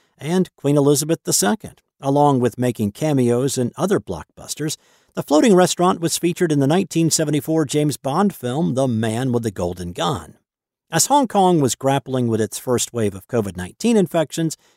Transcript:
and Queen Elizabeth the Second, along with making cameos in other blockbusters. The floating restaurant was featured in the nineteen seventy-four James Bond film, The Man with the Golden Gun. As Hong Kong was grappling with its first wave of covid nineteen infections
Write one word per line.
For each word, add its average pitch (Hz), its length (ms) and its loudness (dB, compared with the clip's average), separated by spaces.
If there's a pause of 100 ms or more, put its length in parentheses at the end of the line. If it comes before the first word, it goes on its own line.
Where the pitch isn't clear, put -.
(180)
and 175 380 -2
Queen 143 200 0
Elizabeth 147 460 2
the - 100 -4
Second, - 500 -2 (180)
along 139 400 4
with 123 180 0
making 120 320 -2
cameos 131 640 0
in 123 200 -2
other 175 240 0
blockbusters. - 760 -10 (380)
The 165 80 -6
floating 277 320 4
restaurant 180 460 2
was 165 160 -2
featured 175 340 -2
in 143 100 2
the 135 60 2
nineteen 165 440 0
seventy-four 151 560 0
James 147 320 -2
Bond 165 360 -2
film, 143 380 -4
The 131 160 0
Man 117 420 -2
with 120 120 0
the 113 80 -2
Golden 90 420 -6
Gun. 135 460 -6 (520)
As 165 160 0
Hong 277 220 2
Kong 185 320 4
was 127 140 0
grappling 131 540 -2
with 110 120 0
its 107 180 -4
first 120 360 -2
wave 104 200 -2
of 95 120 -16
covid 101 280 -2
nineteen 208 440 -2
infections 165 580 -2 (200)